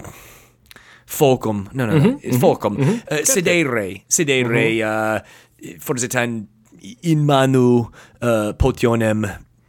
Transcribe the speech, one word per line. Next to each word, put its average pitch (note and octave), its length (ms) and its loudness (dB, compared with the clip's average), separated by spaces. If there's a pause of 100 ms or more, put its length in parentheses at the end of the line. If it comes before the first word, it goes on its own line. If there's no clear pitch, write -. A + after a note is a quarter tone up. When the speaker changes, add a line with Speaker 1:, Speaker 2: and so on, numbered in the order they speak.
(1040)
Speaker 1:
focum, A2+ 640 0
no, B2+ 140 -4
no, A2 80 -2
no, D#3 60 4
Speaker 2:
Mhm, A#3 220 4
Speaker 1:
is - 140 -2
Speaker 2:
mhm, B2 40 2
Speaker 1:
focum, B2 360 2
Speaker 2:
mhm. C#3 140 0
Speaker 1:
uh, A3+ 180 -2
Speaker 2:
Certe. D3+ 180 -4
Speaker 1:
sedere, C3+ 840 -2
sedere, A#2+ 680 0
Speaker 2:
Mhm. A2+ 80 -2
Speaker 1:
uh, A2 960 -6
forsitan A#2+ 680 -4 (560)
in D#3 220 2
manu, C3 640 4 (320)
uh, A2 360 0
potionem A2+ 680 0 (460)